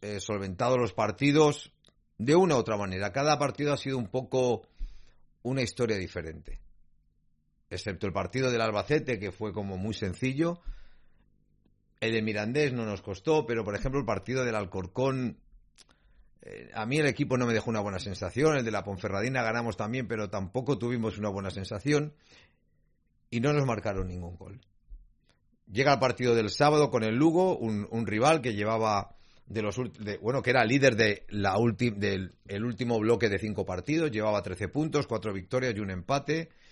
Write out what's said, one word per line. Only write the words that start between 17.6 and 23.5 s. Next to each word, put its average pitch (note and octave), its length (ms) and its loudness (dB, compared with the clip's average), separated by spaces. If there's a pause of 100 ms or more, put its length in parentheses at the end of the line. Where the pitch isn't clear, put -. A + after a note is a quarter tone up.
una A2 100 0
buena G2+ 180 -2
sensación. G2+ 600 0
El B2 80 -2
de A2+ 40 -2
la G2+ 140 -4
Ponferradina G2+ 580 -4
ganamos A2+ 360 -2
también, A2+ 280 -4
pero G#2+ 220 -4
tampoco A2 500 -2
tuvimos A2+ 380 -2
una G#2 140 -2
buena G2 200 -4
sensación. C#3+ 640 -2 (1160)
Y A#2 100 -2
no C#3+ 140 4